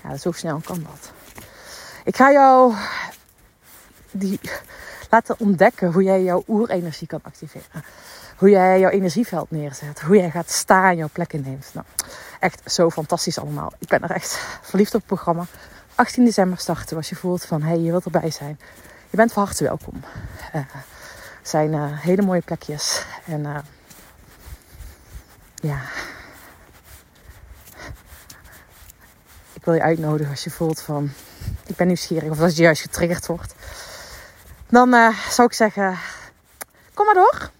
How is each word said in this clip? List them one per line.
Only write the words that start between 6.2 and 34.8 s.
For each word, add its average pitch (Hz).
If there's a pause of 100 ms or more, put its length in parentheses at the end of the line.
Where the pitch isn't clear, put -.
jouw 180
oerenergie 180
kan 160
activeren. - (540)
Hoe 190
jij 185
jouw 190
energieveld 190
neerzet. 147
Hoe 180
jij 180
gaat 165
staan, 190
jouw 156
plek -
inneemt. 135
Nou, - (540)
echt -
zo 170
fantastisch 165
allemaal. 147
Ik -
ben 160
er -
echt - (220)
verliefd -
op 233
het -
programma. 170 (500)
Achttien 247
december 185
starten, -
als 156
je 180
voelt 180
van, 156
"Hey, 165
je 165
wilt 180
erbij 160
zijn." 147 (500)
Je -
bent 226
van 202
harte 196
welkom. - (480)
Eh, -
er 139 (560)
zijn, 156
eh, 147
hele 180
mooie 185
plekjes. - (200)
En, 151
eh, 147 (2000)
ja. 143 (3750)
Ik -
wil 170
je 160
uitnodigen 156
als 135
je 175
voelt -
van, 147 (540)
"Ik 180
ben 180
nieuwsgierig." 165
Of 156
als 170
je 160
juist 165
getriggerd -
wordt. - (1120)
Dan, 247